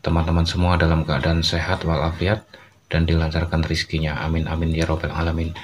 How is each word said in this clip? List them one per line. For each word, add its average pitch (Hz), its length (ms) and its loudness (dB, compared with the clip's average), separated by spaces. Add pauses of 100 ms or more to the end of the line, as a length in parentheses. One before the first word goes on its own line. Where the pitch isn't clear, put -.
teman-teman 82 400 2
semua 90 320 2
dalam 80 320 2
keadaan 78 320 0
sehat 85 480 -2
walafiat 82 560 0 (480)
dan 82 160 2
dilancarkan 82 560 0
rezekinya. 78 560 -2
Amin, 80 240 0
amin, 80 320 -2
ya 80 80 0
robbal 80 240 -2
alamin. 82 560 -2